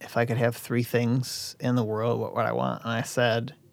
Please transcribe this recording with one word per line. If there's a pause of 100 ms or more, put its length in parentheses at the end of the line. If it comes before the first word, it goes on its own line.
If
I
could
have
three
things
in
the
world,
what
would
I
want?
And
I
said, (200)